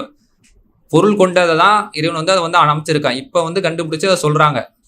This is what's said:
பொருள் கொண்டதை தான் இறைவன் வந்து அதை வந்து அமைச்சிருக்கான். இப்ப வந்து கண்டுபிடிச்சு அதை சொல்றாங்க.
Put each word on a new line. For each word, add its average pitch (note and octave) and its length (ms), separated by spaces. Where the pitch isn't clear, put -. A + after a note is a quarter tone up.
பொருள் G3+ 280
கொண்டதை F3+ 380
தான் G3 200
இறைவன் D#3+ 280
வந்து E3+ 160
அதை F3+ 80
வந்து E3+ 180
அமைச்சிருக்கான். D3+ 580
இப்ப E3 240
வந்து E3+ 180
கண்டுபிடிச்சு E3 500
அதை F3+ 80
சொல்றாங்க. D3+ 400